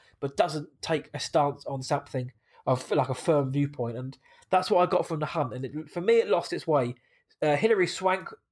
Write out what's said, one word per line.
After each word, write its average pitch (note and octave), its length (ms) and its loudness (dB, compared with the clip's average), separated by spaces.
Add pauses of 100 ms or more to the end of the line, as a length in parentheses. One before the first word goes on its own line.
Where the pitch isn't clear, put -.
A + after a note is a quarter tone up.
(200)
but - 180 -6
doesn't D3+ 320 0 (120)
take D#3+ 320 -2
a C3 60 -6
stance - 460 0
on C3+ 160 -6
something C3 500 -4 (360)
of, B2+ 240 0
like, C#3 180 2
a C3 60 -4
firm C#3+ 360 2
viewpoint, C3 460 -2
and C3 200 -10 (340)
that's F#3 180 2
what F3+ 180 6
I - 20 -2
got F3 180 0
from D#3+ 120 -4
The D#3 60 -4
Hunt. C#3 280 -2
And B2+ 120 -8
it, D3+ 240 -10
for F3 120 -6
me, A3+ 180 4
it G3 100 2
lost - 240 0
its - 140 -6
way. C3 280 2 (460)
Uh, D3+ 140 2
Hilary F#3+ 320 2
Swank, F#3 420 -2 (220)